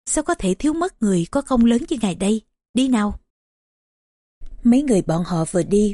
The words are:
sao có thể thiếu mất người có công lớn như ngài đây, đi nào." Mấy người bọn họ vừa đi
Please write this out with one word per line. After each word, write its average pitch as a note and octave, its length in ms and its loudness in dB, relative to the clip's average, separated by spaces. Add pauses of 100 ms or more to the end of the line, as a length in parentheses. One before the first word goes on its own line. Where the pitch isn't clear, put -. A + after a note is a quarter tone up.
sao - 180 -2
có F4 120 -2
thể F#3 180 -2
thiếu D4 200 -2
mất E4+ 280 -6
người F#3 300 0
có C#4+ 100 0
công A#3+ 240 2
lớn A#3 240 4
như D4+ 120 -2
ngài F#3+ 140 -2
đây, G3+ 260 -2 (320)
đi C4 140 2
nào." G#3 320 0 (1400)
Mấy A#3+ 200 4
người A3+ 180 2
bọn E3 220 -2
họ E3 280 -2
vừa F3 120 0
đi G3+ 300 2